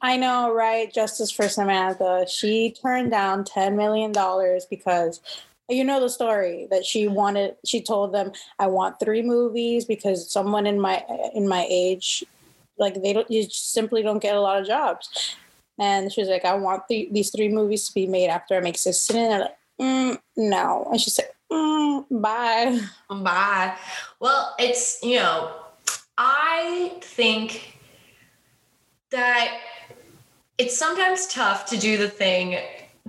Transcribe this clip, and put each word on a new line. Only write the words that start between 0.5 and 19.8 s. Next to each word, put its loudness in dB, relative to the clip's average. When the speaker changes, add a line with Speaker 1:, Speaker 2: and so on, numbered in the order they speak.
Speaker 1:
right? 0
Justice -2
for 0
Samantha. 0
She 0
turned -2
down 0
ten 0
million 0
dollars 2
because, -2
you 2
know 2
the 2
story, 0
that 2
she 0
wanted, 0
she -2
told -2
them, -2
"I 2
want 0
three 2
movies 2
because -2
someone 0
in 2
my, 0
in 0
my 0
age, 0
like, 0
they 2
don't, 0
you 2
simply -2
don't 0
get 0
a 4
lot 2
of -4
jobs." -2
And 0
she -2
was 0
like, 2
"I 2
want -2
the, -2
these 0
three 0
movies 0
to -8
be 0
made 2
after -2
I 2
make -2
sixteen." 0
And 2
they're 2
like, -4